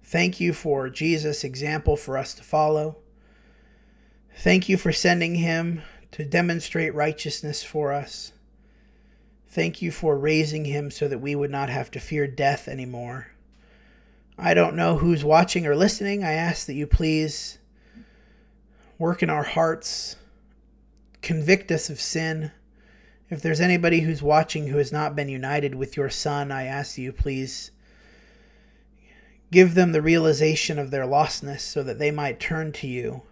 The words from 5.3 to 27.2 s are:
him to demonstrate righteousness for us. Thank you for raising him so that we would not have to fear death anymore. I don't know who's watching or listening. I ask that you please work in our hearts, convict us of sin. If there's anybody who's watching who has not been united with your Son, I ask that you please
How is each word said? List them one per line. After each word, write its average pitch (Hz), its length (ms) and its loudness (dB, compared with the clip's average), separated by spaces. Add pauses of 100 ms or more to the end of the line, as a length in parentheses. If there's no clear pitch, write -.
him 165 460 -2 (300)
to 151 120 -8
demonstrate 165 680 -2
righteousness 151 720 -4
for 147 280 -4
us. - 400 -8 (1160)
Thank 165 340 -4
you 170 80 -2
for 151 260 0
raising 156 480 0
him 143 260 -4
so 147 180 -4
that 135 100 -4
we 143 160 -4
would 143 160 -2
not 139 200 -4
have 131 220 -6
to 135 80 -10
fear 147 280 -2
death 139 400 0
anymore. 123 640 -10 (1040)
I 170 160 2
don't 170 220 4
know 170 220 2
who's 160 260 2
watching 165 420 4
or 147 80 4
listening. 202 480 0
I 160 100 -2
ask 160 340 -2
that 139 80 -8
you 147 120 -4
please 156 720 0 (1400)
work 175 240 0
in 165 80 2
our 151 120 0
hearts, - 720 -2 (1080)
convict 175 500 2
us 160 180 -2
of 147 100 -10
sin. 160 520 -4 (760)
If 156 140 -8
there's 160 180 0
anybody 170 400 4
who's 156 220 -2
watching 151 460 2
who 139 100 0
has 143 140 0
not 151 240 -2
been 143 120 -4
united 135 460 -2
with 135 220 -6
your 135 140 -2
Son, 143 420 -4
I 135 120 -6
ask 135 300 -8
that 131 80 -10
you 131 100 -8
please 131 600 -4 (1800)